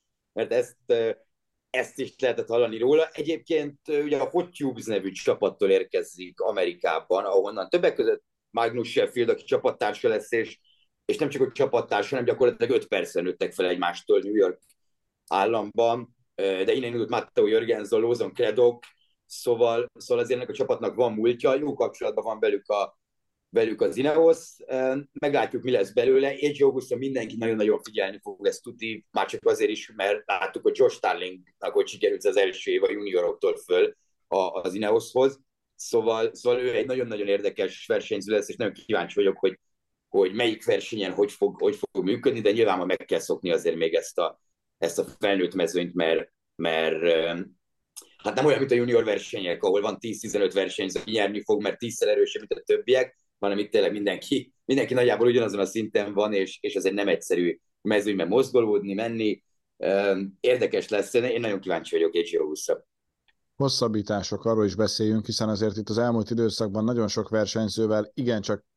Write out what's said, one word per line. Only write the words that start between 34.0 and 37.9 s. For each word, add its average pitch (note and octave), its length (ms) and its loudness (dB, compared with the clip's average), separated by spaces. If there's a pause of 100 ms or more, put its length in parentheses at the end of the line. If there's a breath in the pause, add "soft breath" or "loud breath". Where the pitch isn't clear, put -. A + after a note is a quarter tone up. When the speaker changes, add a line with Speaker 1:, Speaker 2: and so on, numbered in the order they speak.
Speaker 1:
a, F2+ 100 0
az F2+ 360 -4
Ineoshoz. A2 640 0 (360)
Szóval, A2+ 600 0
szóval B2 240 0
ő B2 160 -2
egy A2+ 100 0
nagyon-nagyon A#2 420 -4
érdekes G2+ 600 -2
versenyző G#2 460 -2